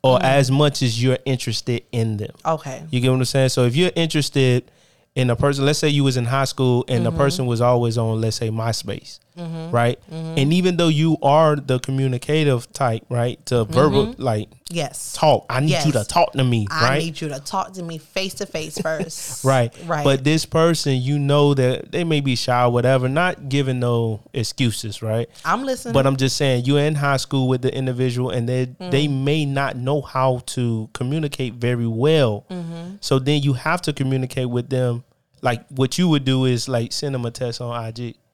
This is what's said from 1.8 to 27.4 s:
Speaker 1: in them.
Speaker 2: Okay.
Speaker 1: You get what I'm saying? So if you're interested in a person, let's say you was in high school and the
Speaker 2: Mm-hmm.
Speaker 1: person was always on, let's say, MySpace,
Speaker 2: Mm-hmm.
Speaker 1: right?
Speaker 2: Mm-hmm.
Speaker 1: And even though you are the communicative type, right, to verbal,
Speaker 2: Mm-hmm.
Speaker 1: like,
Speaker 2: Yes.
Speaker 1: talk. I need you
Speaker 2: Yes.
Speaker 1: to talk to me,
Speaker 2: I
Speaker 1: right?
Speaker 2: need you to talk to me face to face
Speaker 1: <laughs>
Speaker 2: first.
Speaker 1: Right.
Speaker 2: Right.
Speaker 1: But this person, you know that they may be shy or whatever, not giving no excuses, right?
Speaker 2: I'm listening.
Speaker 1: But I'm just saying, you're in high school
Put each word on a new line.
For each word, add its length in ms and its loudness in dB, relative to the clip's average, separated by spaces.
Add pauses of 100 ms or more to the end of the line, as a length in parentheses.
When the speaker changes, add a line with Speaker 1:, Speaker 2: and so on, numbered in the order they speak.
Speaker 1:
in 260 0
them. 140 -8 (140)
Speaker 2:
Okay. 440 -4
Speaker 1:
You 100 0
get 100 2
what 60 2
I'm 80 2
saying? 260 2
So 140 2
if 120 2
you're 200 2
interested 720 2 (460)
in 120 2
a 80 2
person, 300 0
let's 120 2
say 100 2
you 160 2
was 120 2
in 100 -2
high 180 0
school 440 2
and 160 0
the 60 2
Speaker 2:
Mm-hmm. 80 -4
Speaker 1:
person 280 0
was 140 -2
always 380 2
on, 220 0
let's 160 -2
say, 140 -4
MySpace, 680 -6 (200)
Speaker 2:
Mm-hmm. 320 -10
Speaker 1:
right? 280 2 (140)
Speaker 2:
Mm-hmm. 260 -6
Speaker 1:
And 140 2
even 240 2
though 120 2
you 340 2
are 340 4
the 240 -2
communicative 920 0
type, 360 -2
right, 380 -2
to 180 2
verbal, 440 2
Speaker 2:
Mm-hmm. 140 -10
Speaker 1:
like, 260 -2 (240)
Speaker 2:
Yes. 420 -8
Speaker 1:
talk. 360 4
I 100 0
need 100 2 (140)
you 80 4
Speaker 2:
Yes. 0 -
Speaker 1:
to 120 2
talk 300 2
to 100 2
me, 260 2
Speaker 2:
I 140 0
Speaker 1:
right? 180 2
Speaker 2:
need 180 -8
you 100 -6
to 100 -10
talk 320 -6
to 100 -12
me 160 -10
face 360 -6
to 120 -8
face 320 -8
Speaker 1:
<laughs> 40 -6
Speaker 2:
first. 600 -6
Speaker 1:
Right. 280 2 (140)
Speaker 2:
Right. 180 -4
Speaker 1:
But 200 2
this 200 2
person, 560 2
you 180 0
know 360 4
that 360 0
they 140 -2
may 160 2
be 160 0
shy 280 2
or 60 4
whatever, 380 2
not 400 -2
giving 320 0
no 400 0 (140)
excuses, 680 -4
right? 260 -2 (160)
Speaker 2:
I'm 200 0
listening. 300 -4
Speaker 1:
But 120 4
I'm 100 2
just 200 0
saying, 300 0
you're 140 2
in 160 0
high 200 0
school 320 0